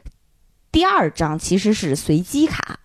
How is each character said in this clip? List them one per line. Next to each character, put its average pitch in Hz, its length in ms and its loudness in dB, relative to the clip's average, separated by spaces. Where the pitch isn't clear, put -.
第 339 120 4
二 370 240 2
张 156 300 -4
其 - 180 0
实 208 160 2
是 160 220 -2
随 156 240 0
机 285 300 0
卡。 - 360 -8